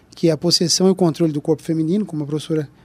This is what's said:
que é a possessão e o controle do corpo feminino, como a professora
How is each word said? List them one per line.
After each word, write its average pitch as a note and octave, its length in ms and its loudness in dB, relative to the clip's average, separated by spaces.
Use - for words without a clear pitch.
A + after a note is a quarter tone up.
que - 160 0
é - 20 4
a D3+ 60 2
possessão F3 500 0
e F#3+ 40 6
o F#3+ 40 2
controle E3+ 360 2
do D3 80 -2
corpo D3 240 -2
feminino, E3 420 0
como D3+ 180 -6
a C#3 40 -10
professora D3+ 400 -4